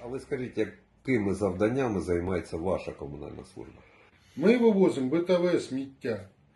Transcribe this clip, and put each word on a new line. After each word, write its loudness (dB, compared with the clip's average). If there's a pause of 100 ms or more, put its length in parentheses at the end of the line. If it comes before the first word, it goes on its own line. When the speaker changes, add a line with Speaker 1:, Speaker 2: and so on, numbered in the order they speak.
Speaker 1:
А -14
ви -8
скажіть, -6
якими -2
завданнями 0
займається -2
ваша -2
комунальна -12 (100)
служба? -18 (560)
Speaker 2:
Ми 6
вивозимо 4
битове 2
сміття. -8 (280)